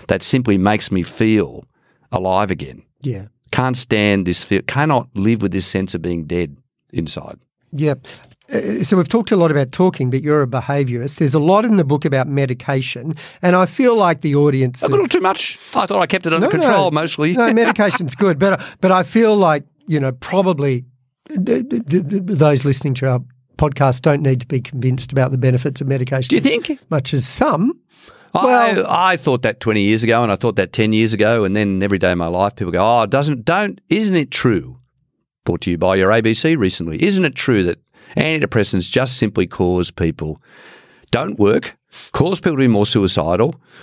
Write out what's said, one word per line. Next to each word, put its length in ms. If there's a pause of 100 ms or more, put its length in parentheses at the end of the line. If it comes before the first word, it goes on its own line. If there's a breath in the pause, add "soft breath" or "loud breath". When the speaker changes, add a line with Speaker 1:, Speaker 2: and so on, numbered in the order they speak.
Speaker 1:
that 140
simply 360
makes 340
me 100
feel 640 (480)
alive 380
again. 320 (200)
Speaker 2:
Yeah. 220 (260)
Speaker 1:
Can't 260
stand 500
this 180
feel, 180
cannot 520
live 280
with 100
this 140
sense 280
of 80
being 220
dead 320 (360)
inside. 440 (360)
Speaker 2:
Yep. 340 (460 loud breath)
Uh, 320
so 120
we've 120
talked 240
a 40
lot 140
about 220
talking, 380
but 120
you're 200
a 40
behaviourist. 720
There's 160
a 60
lot 240
in 120
the 80
book 200
about 240
medication, 840 (280 loud breath)
and 140
I 100
feel 300
like 240
the 160
audience 460
Speaker 1:
A 60
little 200
too 120
much. 380 (160)
I 120
thought 140
I 60
kept 200
it 80
under 120
Speaker 2:
No, 100
no. 60
Speaker 1:
control, 300
mostly. 400
Speaker 2:
No, 200
medication's 640
good, 240
but, 220 (200 loud breath)
but 120
I 120
feel 320
like, 280 (240)
you 120
know, 120
probably 720 (440)
th-, 400
th-, 200
th-, 200
th-, 160
those 400
listening 300
to 140
our 120 (360)
podcast 460
don't 200
need 180
to 60
be 140
convinced 520
about 180
the 80
benefits 420
of 60
medication 420
Speaker 1:
Do 80
you 40 (180)
Speaker 2:
as 80
Speaker 1:
think? 120 (120)
Speaker 2:
much 240
as 120
some. 520 (540 soft breath)
Speaker 1:
I, 120 (280)
Speaker 2:
Well 160
Speaker 1:
I 280
thought 260
that 160
twenty 240
years 220
ago, 180
and 80
I 60
thought 180
that 180
ten 200
years 200
ago, 300
and 140
then 260
every 160
day 140
of 60
my 100
life 260
people 160
go, 100 (200)
"Oh, 40
doesn't, 400
don't, 440
isn't 260
it 160
true?" 480 (640)
Brought 180
to 100
you 60
by 180
your 160
A 80
B 120
C 220
recently. 480
Isn't 220
it 100
true 300
that 160 (360 loud breath)
antidepressants 720
just 300
simply 300
cause 420
people, 500 (680 loud breath)
don't 300
work, 360 (360 loud breath)
cause 260
people 180
to 40
be 80
more 180
suicidal, 760 (220 loud breath)